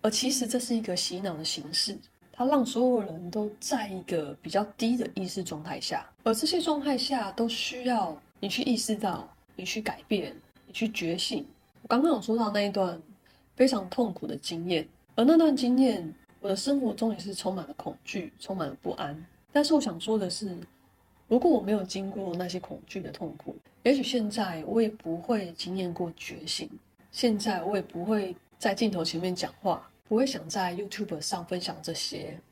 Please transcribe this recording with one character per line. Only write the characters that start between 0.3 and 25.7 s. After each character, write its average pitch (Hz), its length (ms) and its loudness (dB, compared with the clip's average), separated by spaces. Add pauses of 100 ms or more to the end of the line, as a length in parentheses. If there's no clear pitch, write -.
这 247 140 0
是 240 160 0
一 226 60 0
个 180 160 -2
洗 180 240 -4
脑 175 160 -4
的 156 80 -8
形 151 180 -4 (100)
式， 202 240 -2 (320)
它 - 140 -4
让 269 220 6
所 247 240 4
有 233 120 4
人 175 300 -8
都 208 180 -2 (120)
在 214 260 -2
一 190 140 -8
个 156 400 -4
比 - 80 -10
较 196 120 2 (160)
低 240 200 4
的 233 180 -2
意 190 100 -2
识 185 160 -6
状 156 220 -6
态 - 160 -8
下， - 260 -4 (180)
而 226 120 4
这 311 100 -2
些 349 140 2
状 302 220 2
态 269 160 2
下 240 340 -2
都 233 160 0
需 247 380 -4
要 202 360 0 (200)
你 202 80 -4
去 240 140 -2
意 240 120 4
识 220 220 -2
到， 170 280 -2 (300)
你 185 80 -10
去 214 180 -4
改 214 240 -4
变， 185 300 -2 (320)
你 - 60 -20
去 226 160 0
觉 170 280 -2
醒， - 280 -4 (380)
我 - 40 -18
刚 247 140 4
刚 330 100 6
有 233 100 2
说 220 140 0
到 226 140 2
那 208 140 2
一 202 80 2
段 180 280 0 (560)
非 262 120 8
常 202 220 0
痛 226 220 0
苦 - 140 -8
的 - 120 -6
经 170 300 -6
验， 165 200 0 (280)
而 226 80 4
那 320 140 10
段 311 180 8
经 247 220 4
验， 220 340 4 (280)
我 202 100 -4
的 190 60 4
生 277 260 2
活 220 120 2
中 226 200 0
也 170 60 -6
是 190 140 -8
充 185 200 -2
满 175 140 -6
了 - 80 -14
恐 - 280 -8
惧， 175 360 -6
充 190 180 -8
满 156 100 -2
了 - 140 -8
不 - 100 -4
安。 160 320 -6 (280)
但 285 120 4
是 294 120 4
我 285 60 6
想 170 200 -2
说 220 160 2
的 190 120 0
是， 180 280 -4 (680)
如 233 100 6
果 339 140 6
我 233 100 6
没 190 100 -2
有 202 120 2
经 196 260 -4
过 190 260 -6
那 180 120 -2
些 180 120 -4
恐 - 280 -10
惧 196 140 -8
的 147 100 -10
痛 - 260 -8
苦， - 180 -12 (280)
也 262 100 6
许 269 80 4
现 226 260 0
在 190 380 -4
我 226 160 2
也 214 80 4
不 - 280 -6
会 202 400 -2
经 185 200 -6